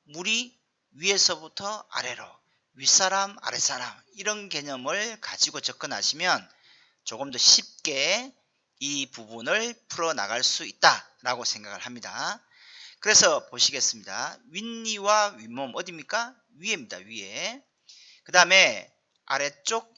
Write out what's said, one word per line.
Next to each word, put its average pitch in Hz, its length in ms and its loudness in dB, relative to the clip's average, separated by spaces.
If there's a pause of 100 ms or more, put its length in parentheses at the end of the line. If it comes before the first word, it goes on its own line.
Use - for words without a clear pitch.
물이 220 520 -4 (360)
위에서부터 190 1000 -2
아래로, 123 340 -8 (500)
윗사람, 196 680 2
아랫사람 - 580 -6 (140)
이런 202 340 -6
개념을 160 760 -6
가지고 151 380 -2
접근하시면 135 880 -2 (560)
조금 131 280 -8
더 123 80 -6
쉽게 170 920 2 (460)
이 139 300 -6
부분을 123 680 -4 (140)
풀어나갈 123 560 -2
수 - 200 0
있다라고 123 840 0
생각을 104 340 -6
합니다. 123 600 -8 (600)
그래서 202 480 6
보시겠습니다. 120 880 -2 (120)
윗니와 208 880 0
윗몸 120 360 -8
어디입니까? 190 640 -6 (220)
위에입니다. 156 400 -6
위에. 110 680 -10 (600)
그 - 80 -12
다음에 175 600 8 (320)
아래쪽 143 720 -2